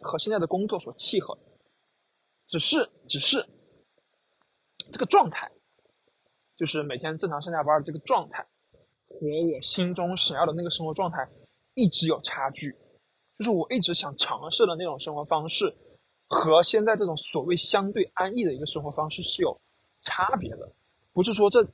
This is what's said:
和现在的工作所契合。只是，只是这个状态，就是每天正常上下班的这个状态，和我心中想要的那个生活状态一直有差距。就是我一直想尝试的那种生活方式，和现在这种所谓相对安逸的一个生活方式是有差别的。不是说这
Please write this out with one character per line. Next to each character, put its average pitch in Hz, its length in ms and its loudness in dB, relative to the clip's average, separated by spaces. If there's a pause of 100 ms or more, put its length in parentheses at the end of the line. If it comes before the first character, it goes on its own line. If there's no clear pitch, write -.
和 - 160 2
现 208 140 -2
在 214 60 2
的 165 80 2
工 190 200 0
作 208 120 -2
所 123 160 -10
契 - 260 0
合。 - 180 -10 (1080)
只 165 120 -4
是， 285 300 2 (200)
只 143 100 -2
是 254 260 2 (1500)
这 - 60 -14
个 262 80 -2
状 320 240 4
态， - 200 -10 (1080)
就 165 100 -2
是 151 160 -4
每 139 160 -6
天 160 200 -6
正 180 120 -4
常 147 100 -6
上 170 120 -8
下 160 100 0
班 151 160 4
的 - 60 -2
这 160 80 -8
个 156 80 -10
状 214 280 0
态， - 180 -12 (640)
和 - 80 -20 (380)
我 131 60 -8
心 180 340 -2
中 180 220 -4
想 - 200 0
要 156 100 4
的 156 60 -2
那 170 100 -4
个 170 80 -6
生 165 140 -6
活 156 80 -4
状 180 180 -2
态 139 180 -6 (460)
一 233 140 4
直 160 180 2
有 156 140 2
差 - 300 -4
距。 143 260 -10 (600)
就 214 80 -6
是 233 60 0
我 170 220 2
一 254 80 2
直 175 140 2
想 147 220 -4
尝 131 340 -4
试 240 140 2
的 175 120 0
那 175 80 -6
种 147 160 -6
生 156 120 -8
活 147 120 -6
方 156 240 0
式， 175 260 0 (540)
和 156 340 6
现 214 220 4
在 220 120 4
这 214 80 0
种 165 120 -2
所 143 260 -4
谓 175 140 0
相 196 340 2
对 208 240 0
安 190 220 -2
逸 240 80 0
的 160 80 2
一 127 60 -8
个 151 80 -6
生 151 140 -6
活 147 100 -8
方 151 200 -2
式 180 120 -8
是 - 200 -2
有 143 160 0 (440)
差 208 340 0
别 131 200 -6
的。 - 140 -16 (420)
不 175 80 2
是 202 140 2
说 202 160 6
这 226 240 6